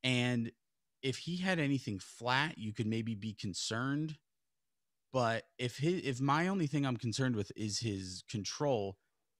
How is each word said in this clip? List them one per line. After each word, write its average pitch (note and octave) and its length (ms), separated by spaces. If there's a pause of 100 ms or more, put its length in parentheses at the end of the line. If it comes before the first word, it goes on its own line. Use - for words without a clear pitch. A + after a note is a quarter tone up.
And B2 480 (500)
if C3+ 160
he E3+ 180
had F#3 220
anything C#3 400
flat, C3 600
you G#2+ 140
could G#2+ 140
maybe A2+ 300
be G#2 180
concerned. C3+ 840 (960)
But A2+ 300 (160)
if B2 180
his, E3+ 280
if B2+ 160
my C#3+ 260
only F#3 220
thing C#3+ 180
I'm B2+ 100
concerned B2 380
with G2+ 220
is G#2 240
his F#2+ 500
control, G#2 680 (440)